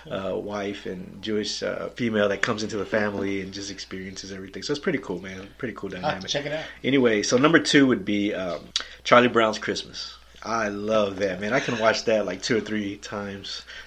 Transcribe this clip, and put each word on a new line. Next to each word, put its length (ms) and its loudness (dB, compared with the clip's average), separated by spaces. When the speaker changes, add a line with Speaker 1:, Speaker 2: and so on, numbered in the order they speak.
Speaker 1:
uh, 260 -4
wife 520 -6
and 340 -10
Jewish, 400 -2
uh, 280 -4
female 400 2
that 120 -2
comes 220 0
into 140 -4
the 80 -2
family 560 0
and 120 -8
just 160 -10
experiences 640 -10
everything. 320 -12
So 80 -2
it's 80 -2
pretty 200 0
cool, 220 -6
man. 280 -12
Pretty 160 -6
cool 180 -8
Speaker 2:
I'll 80 -8
have 20 -10
to 40 0
Speaker 1:
dynamic. 40 -4
Speaker 2:
check 140 -2
it 80 -6
out. 100 -4
Speaker 1:
Anyway, 380 4
so 160 4
number 220 8
two 280 6
would 180 4
be, 280 0
um, 280 -4
Charlie 240 8
Brown's 320 4
Christmas. 560 -6
I 260 -2
love 500 0
that, 240 -2
man. 120 -2
I 60 4
can 200 -2
watch 260 4
that, 220 2
like, 160 -6
two 140 2
or 40 0
three 360 -4
times 680 -10